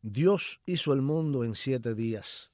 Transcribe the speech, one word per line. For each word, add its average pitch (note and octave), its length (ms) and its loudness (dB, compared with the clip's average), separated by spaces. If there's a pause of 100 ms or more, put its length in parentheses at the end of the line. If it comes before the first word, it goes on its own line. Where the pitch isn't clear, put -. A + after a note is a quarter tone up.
Dios D#3 640 2
hizo E3 280 0
el C3+ 80 4
mundo C#3+ 440 0
en A2 100 -4
siete A#2+ 400 -2
días. A2+ 580 -4